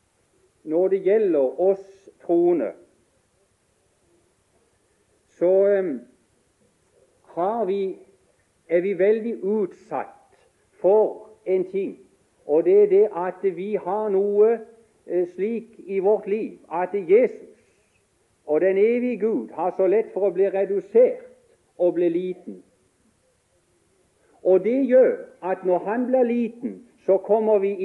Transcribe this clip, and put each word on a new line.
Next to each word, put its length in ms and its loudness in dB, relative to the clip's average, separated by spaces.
når 240 0
det 140 0
gjelder 600 0
oss 480 -2
troende, 520 0
så, 400 2
eh, 280 0
har 320 -2
vi, 320 -4
er 140 2
vi 120 -2
veldig 500 0
utsatt 960 -6
for 480 2
en 200 -2
ting, 320 -8
og 200 2
det 180 6
er 40 4
det 280 4
at 400 -6
vi 200 -8
har 340 -6
noe, 500 2
eh, 200 -2
slik 520 -8
i 200 -6
vårt 280 0
liv, 320 -6
at 220 -6
Jesus 640 0
og 140 0
den 160 2
evige 400 0
Gud 320 -4
har 280 -6
så 100 2
lett 260 0
for 160 -2
å 40 -6
bli 160 0
redusert 760 0
og 200 0
bli 120 0
liten. 520 -8
Og 200 4
det 240 0
gjør 300 4
at 240 -6
når 160 0
han 240 -4
blir 160 2
liten, 540 -4
så 120 4
kommer 420 2
vi 140 -2